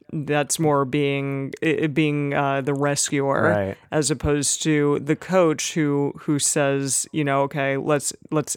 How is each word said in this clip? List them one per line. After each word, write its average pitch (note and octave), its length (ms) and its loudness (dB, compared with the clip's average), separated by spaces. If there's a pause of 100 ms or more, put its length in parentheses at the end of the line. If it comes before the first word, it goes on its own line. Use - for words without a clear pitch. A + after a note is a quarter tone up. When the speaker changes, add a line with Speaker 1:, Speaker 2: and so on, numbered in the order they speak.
(140)
Speaker 1:
that's D3 460 -2
more D3 260 4
being, C#3 680 -2 (100)
i-, D#3+ 240 0
being, D3 480 0
uh, C#3 260 0
the C#3+ 140 -2
rescuer C#3 760 0
Speaker 2:
Right. G2 280 0 (140)
Speaker 1:
as D3+ 200 0
opposed D3 520 0
to D3 360 2
the C#3+ 180 -2
coach E3+ 560 2
who, C#3+ 460 0
who D3 200 -2
says, C#3 720 0
you D#3 120 -2
know, C#3 180 2
"Okay, C#3 340 -2
let's, C#3+ 380 -2 (180)
let's D3+ 260 -2